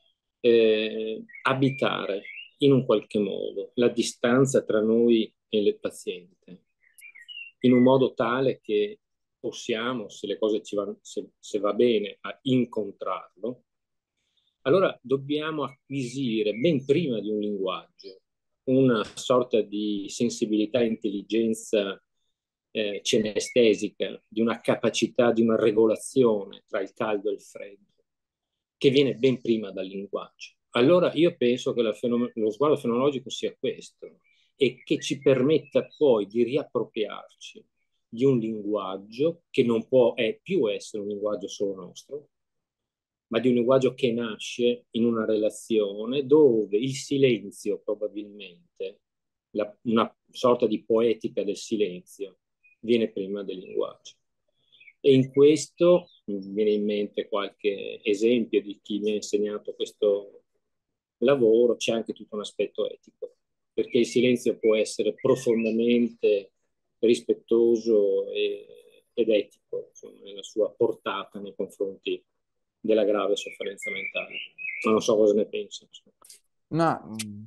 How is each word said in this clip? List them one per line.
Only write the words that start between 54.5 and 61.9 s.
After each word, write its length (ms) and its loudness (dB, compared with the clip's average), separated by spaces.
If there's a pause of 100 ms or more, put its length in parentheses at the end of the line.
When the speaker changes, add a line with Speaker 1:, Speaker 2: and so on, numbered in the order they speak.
Speaker 1:
E 140 6
in 180 4
questo 800 4 (160)
mi 140 -6 (140)
viene 180 2
in 140 0
mente 420 -4
qualche 760 -6
esempio 580 2
di 200 -10
chi 180 -6
mi 120 -2
ha 40 -2
insegnato 580 -4
questo 720 -2 (760)
lavoro, 580 4
c'è 180 -2